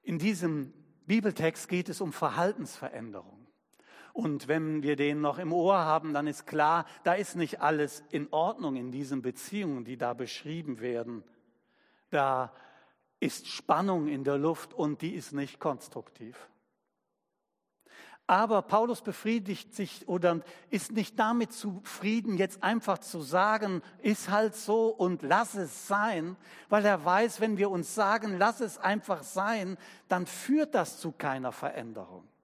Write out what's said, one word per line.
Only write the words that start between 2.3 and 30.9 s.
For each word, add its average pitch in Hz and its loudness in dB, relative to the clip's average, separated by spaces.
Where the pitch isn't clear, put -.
Und 143 -2
wenn 156 0
wir 143 2
den 147 2
noch 147 0
im 170 -4
Ohr 180 6
haben, 156 2
dann 147 0
ist 147 -6
klar, 156 4
da 175 4
ist 190 -2
nicht 160 -2
alles 147 2
in 147 -4
Ordnung 156 0
in 127 -6
diesen 135 -4
Beziehungen, 131 -4
die 123 -10
da 120 -2
beschrieben 143 -8
werden. 117 -4
Da 135 2
ist - -4
Spannung 165 0
in 139 -4
der 139 2
Luft 156 -2
und 151 -2
die 170 -4
ist 151 -10
nicht 143 -8
konstruktiv. - -8
Aber 208 6
Paulus 226 2
befriedigt 208 -2
sich - -8
oder 175 4
ist - -2
nicht - -2
damit 233 2
zufrieden, 202 -2
jetzt 190 0
einfach 208 0
zu - -10
sagen, 190 2
„Ist 208 0
halt 214 4
so 226 2
und 180 0
lass 196 2
es 175 -6
sein“, 196 0
weil 202 4
er 185 4
weiß, 208 2
wenn 214 2
wir 196 2
uns 175 -2
sagen, 208 2
„Lass 226 2
es 220 -4
einfach 190 -2
sein“, 190 -2
dann 180 0
führt 294 0
das - 0